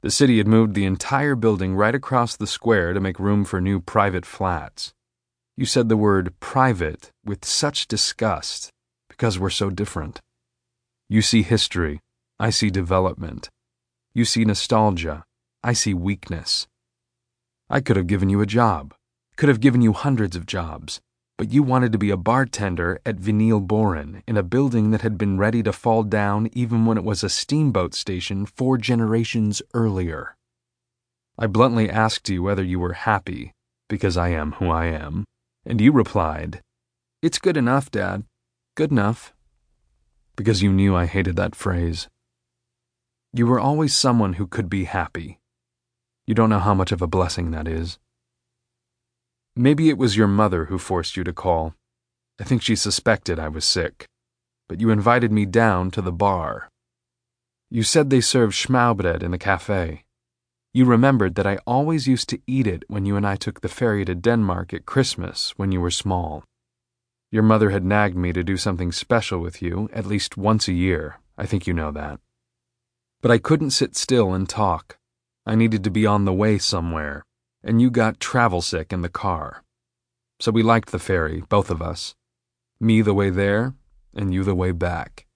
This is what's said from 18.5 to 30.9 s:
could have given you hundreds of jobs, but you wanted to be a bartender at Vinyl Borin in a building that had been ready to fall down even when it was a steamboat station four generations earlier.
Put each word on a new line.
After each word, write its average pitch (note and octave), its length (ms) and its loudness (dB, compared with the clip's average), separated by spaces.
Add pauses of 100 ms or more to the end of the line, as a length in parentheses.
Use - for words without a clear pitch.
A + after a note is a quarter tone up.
could D3 120 4
have A#2+ 120 4
given B2 200 4
you A2+ 140 6
hundreds G#2+ 420 -2
of F2 80 -8
jobs, D#2+ 560 -10 (360)
but G#2+ 140 -6
you C#3 120 4
wanted B2+ 280 2
to A2 60 0
be G2+ 140 0
a G2 80 0
bartender F#2 880 -2
at A2 100 -4
Vinyl G#2+ 500 2
Borin F#2 600 -2
in A2+ 80 -2
a G#2 60 0
building A#2 480 2
that A2 100 2
had G#2+ 160 -4
been F#2+ 220 -2
ready A2 240 2
to G2+ 100 0
fall A2+ 300 0
down G#2 500 0
even A#2 320 0
when A2+ 140 2
it F2 60 -4
was G#2 200 -2
a G2 60 -2
steamboat A#2+ 640 0
station F#2+ 500 -6
four C3 320 -2
generations A2+ 840 0 (100)
earlier. F#2+ 640 -2 (1000)